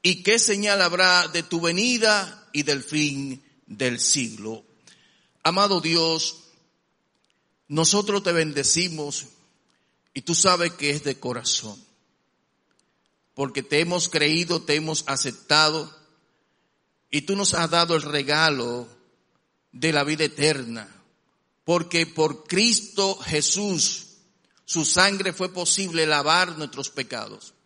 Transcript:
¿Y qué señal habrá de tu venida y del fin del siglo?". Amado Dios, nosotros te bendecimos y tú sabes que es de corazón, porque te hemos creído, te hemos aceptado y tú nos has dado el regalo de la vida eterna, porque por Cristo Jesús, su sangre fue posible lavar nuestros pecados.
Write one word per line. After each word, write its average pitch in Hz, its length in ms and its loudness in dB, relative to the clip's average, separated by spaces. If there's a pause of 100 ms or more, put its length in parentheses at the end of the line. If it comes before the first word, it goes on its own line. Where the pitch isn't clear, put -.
¿Y 180 220 0
qué 220 160 4
señal 208 420 2
habrá 180 460 4
de 165 160 -4
tu 170 180 -4
venida 208 920 0
y 147 100 -2
del 143 220 -2
fin 139 580 -4 (240)
del 120 320 -4
siglo?". 110 640 -2 (800)
Amado 190 380 2
Dios, 165 640 0 (1200)
nosotros 196 560 0
te 185 80 0
bendecimos 156 960 -2 (880)
y 135 80 -10
tú 165 140 -2
sabes 175 380 4
que 143 160 -2
es 147 120 -2
de 135 160 -4
corazón, 117 640 -6 (1500)
porque 139 280 -4
te 147 180 0
hemos 175 280 0
creído, 160 540 2
te 147 120 0
hemos 156 320 -2
aceptado 151 880 0 (1160)
y 143 120 -2
tú 196 140 -2
nos 196 180 0
has 165 160 0
dado 170 240 2
el 156 80 0
regalo 139 840 0 (840)
de 156 200 0
la 147 100 2
vida 151 220 0
eterna, 135 640 -2 (760)
porque 170 420 0
por 156 380 -2
Cristo 202 720 0
Jesús, 170 880 -2 (560)
su 160 200 -4
sangre 196 480 2
fue 180 160 -6
posible 170 580 -2
lavar 156 520 2
nuestros 139 320 -10
pecados. 107 640 -12 (120)